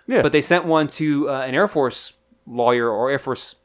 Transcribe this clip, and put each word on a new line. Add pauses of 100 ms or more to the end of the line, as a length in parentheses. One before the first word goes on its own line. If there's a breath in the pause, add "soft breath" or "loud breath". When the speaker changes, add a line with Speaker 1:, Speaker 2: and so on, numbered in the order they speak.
Speaker 1:
Yeah.
Speaker 2:
But
they
sent
one
to,
uh,
an
Air
Force (300)
lawyer
or
Air
Force (100)